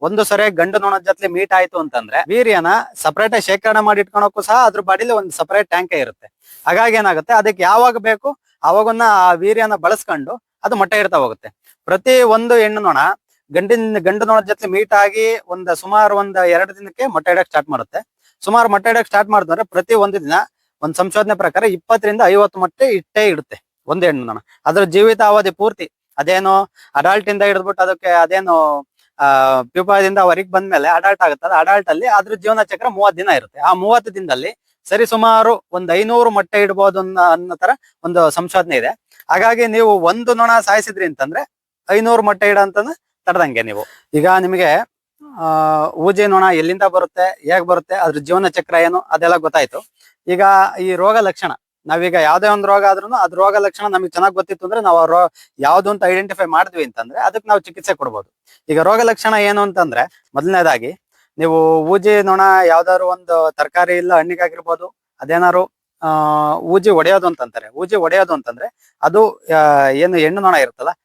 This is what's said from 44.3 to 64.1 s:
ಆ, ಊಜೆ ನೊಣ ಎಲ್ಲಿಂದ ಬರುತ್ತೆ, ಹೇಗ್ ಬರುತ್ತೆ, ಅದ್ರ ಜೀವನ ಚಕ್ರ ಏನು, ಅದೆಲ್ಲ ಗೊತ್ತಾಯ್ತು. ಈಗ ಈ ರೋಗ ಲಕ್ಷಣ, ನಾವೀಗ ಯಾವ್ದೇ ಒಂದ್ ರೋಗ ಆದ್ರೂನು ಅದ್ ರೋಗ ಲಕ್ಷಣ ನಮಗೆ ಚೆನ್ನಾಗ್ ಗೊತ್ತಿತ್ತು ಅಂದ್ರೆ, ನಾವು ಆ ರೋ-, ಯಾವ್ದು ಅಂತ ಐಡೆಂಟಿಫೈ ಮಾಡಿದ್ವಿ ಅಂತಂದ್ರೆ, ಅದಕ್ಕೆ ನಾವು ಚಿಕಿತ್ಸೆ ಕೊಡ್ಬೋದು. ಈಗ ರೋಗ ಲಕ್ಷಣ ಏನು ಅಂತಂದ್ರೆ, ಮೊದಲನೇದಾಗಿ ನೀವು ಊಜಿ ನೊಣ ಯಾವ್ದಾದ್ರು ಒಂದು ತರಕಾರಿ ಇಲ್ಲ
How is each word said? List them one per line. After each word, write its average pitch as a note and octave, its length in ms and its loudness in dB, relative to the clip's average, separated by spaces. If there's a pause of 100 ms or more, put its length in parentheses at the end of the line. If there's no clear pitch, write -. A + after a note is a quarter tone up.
ಆ, E3 60 -6 (420)
ಊಜೆ F#3+ 380 0
ನೊಣ F#3+ 260 4
ಎಲ್ಲಿಂದ E3+ 300 0
ಬರುತ್ತೆ, F3+ 440 0 (160)
ಹೇಗ್ F3 220 0
ಬರುತ್ತೆ, F3 300 -2
ಅದ್ರ E3 240 -2
ಜೀವನ F3 300 0
ಚಕ್ರ E3+ 260 -6
ಏನು, E3+ 260 2
ಅದೆಲ್ಲ E3+ 360 0
ಗೊತ್ತಾಯ್ತು. D#3 420 -2 (480)
ಈಗ F3+ 160 0 (380)
ಈ F#3 140 -2
ರೋಗ F#3+ 260 0
ಲಕ್ಷಣ, F#3+ 320 -4 (340)
ನಾವೀಗ E3+ 280 -2
ಯಾವ್ದೇ F3 340 2
ಒಂದ್ G#3 180 0
ರೋಗ G3 180 2
ಆದ್ರೂನು G3+ 320 0
ಅದ್ F#3 180 -2
ರೋಗ G3 220 2
ಲಕ್ಷಣ G3+ 320 -2
ನಮಗೆ F#3 200 -2
ಚೆನ್ನಾಗ್ F#3 260 -2
ಗೊತ್ತಿತ್ತು F#3 320 -6
ಅಂದ್ರೆ, G#3+ 140 -4
ನಾವು F3+ 180 2
ಆ E3 60 4
ರೋ-, E3+ 260 2 (280)
ಯಾವ್ದು E3+ 320 2
ಅಂತ G3+ 140 -4
ಐಡೆಂಟಿಫೈ F#3 400 -2
ಮಾಡಿದ್ವಿ E3+ 400 -2
ಅಂತಂದ್ರೆ, A#2 360 -10
ಅದಕ್ಕೆ G3+ 280 -4
ನಾವು G#3 120 2
ಚಿಕಿತ್ಸೆ F3+ 340 -8
ಕೊಡ್ಬೋದು. A2+ 340 -10 (400)
ಈಗ D#3 120 0
ರೋಗ G3+ 200 2
ಲಕ್ಷಣ A3+ 340 0
ಏನು G3+ 280 0
ಅಂತಂದ್ರೆ, E3+ 640 -4 (100)
ಮೊದಲನೇದಾಗಿ D3+ 580 0 (460)
ನೀವು D#3+ 480 2
ಊಜಿ G3+ 360 2
ನೊಣ F#3+ 180 0 (260)
ಯಾವ್ದಾದ್ರು F3+ 400 2
ಒಂದು F3 440 -2
ತರಕಾರಿ F3 460 -2
ಇಲ್ಲ F3+ 180 -2